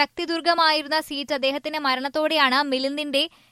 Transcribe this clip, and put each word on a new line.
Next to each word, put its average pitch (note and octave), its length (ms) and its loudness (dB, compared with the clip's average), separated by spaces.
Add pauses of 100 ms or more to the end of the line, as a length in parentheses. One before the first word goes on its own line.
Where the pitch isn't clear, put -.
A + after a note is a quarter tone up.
(200)
ശക്തിദുർഗമായിരുന്ന D#4 840 2
സീറ്റ് C#4+ 320 -6
അദ്ദേഹത്തിന്റെ C#4+ 460 -2
മരണത്തോടെയാണ് C#4 840 2
മിലിന്ദിന്റെ C#4 580 -2 (300)